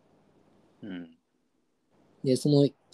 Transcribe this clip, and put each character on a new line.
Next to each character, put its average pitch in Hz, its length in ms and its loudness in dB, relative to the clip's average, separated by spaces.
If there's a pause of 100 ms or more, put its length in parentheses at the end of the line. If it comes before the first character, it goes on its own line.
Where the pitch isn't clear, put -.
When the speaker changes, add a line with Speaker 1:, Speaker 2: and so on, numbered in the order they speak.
(840)
Speaker 1:
う 117 40 -16
ん。 85 300 -14 (1080)
Speaker 2:
で、 131 120 2
そ 147 120 -2
の、 143 200 4 (260)